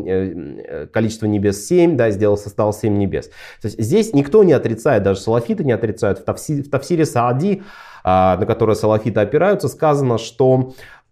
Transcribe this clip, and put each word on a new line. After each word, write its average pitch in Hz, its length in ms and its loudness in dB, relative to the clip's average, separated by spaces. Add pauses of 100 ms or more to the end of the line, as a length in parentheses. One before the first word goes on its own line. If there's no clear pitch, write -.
э, 95 280 -2 (300)
э, 76 220 -12 (160)
количество 110 240 -4
небес 104 400 -2
семь, 170 300 4
да, 113 160 2
сделал, 104 240 2
создал 104 360 -4
семь 104 240 -2
небес. 95 300 -2 (340)
То - 60 -8
есть 107 140 -8
здесь 190 340 0
никто 143 300 4
не 170 80 6
отрицает, 117 500 2
даже 95 160 0
салафиты 117 460 -2
не 131 80 2
отрицают. 104 480 -2
В - 40 -20
тафси-, 139 380 -6
в - 80 -12
тафсире 160 340 0
Саади, 139 580 -2 (420)
а, 92 320 4
на 110 100 -2
которое 110 300 0
салафиты 110 420 0
опираются, 151 480 0
сказано, 139 520 0
что 131 560 0 (380)